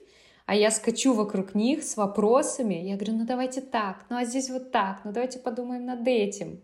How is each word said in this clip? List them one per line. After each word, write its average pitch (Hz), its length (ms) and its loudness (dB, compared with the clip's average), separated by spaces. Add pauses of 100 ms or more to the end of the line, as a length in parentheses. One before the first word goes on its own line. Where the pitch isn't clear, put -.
(480)
а 202 80 2
я 208 160 6
скачу 233 420 2
вокруг 202 420 0
них 247 280 2
с - 140 -8
вопросами. 220 800 2
Я 185 220 -4
говорю: 214 200 -4
«Ну, 226 80 -2
давайте 254 360 -2
так, 208 480 -4
ну, 240 80 -4
а 247 80 0
здесь 262 260 -2
вот 254 200 -6
так, 196 340 0
ну, 208 80 -8
давайте 254 260 -4
подумаем 247 460 -6
над 247 220 -4
этим». 196 560 0